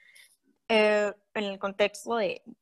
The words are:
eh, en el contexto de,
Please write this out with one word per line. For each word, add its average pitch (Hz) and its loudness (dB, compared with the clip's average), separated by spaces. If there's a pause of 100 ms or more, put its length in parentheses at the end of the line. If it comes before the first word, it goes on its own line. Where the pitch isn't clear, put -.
(680)
eh, 214 4 (220)
en 214 -4
el 196 -8
contexto 202 -2
de, 202 -2 (200)